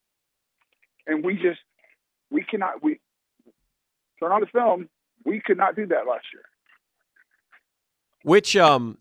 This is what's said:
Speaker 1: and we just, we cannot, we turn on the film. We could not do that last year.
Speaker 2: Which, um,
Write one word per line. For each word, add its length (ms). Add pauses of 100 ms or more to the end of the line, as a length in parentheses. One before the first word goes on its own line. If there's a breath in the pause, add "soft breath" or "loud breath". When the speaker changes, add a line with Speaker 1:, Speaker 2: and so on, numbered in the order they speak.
(1080)
Speaker 1:
and 180
we 100
just, 260 (680)
we 140
cannot, 380
we 180 (1200)
turn 120
on 80
the 60
film. 420 (360)
We 160
could 180
not 180
do 100
that 200
last 260
year. 100 (1800)
Speaker 2:
Which, 320
um, 440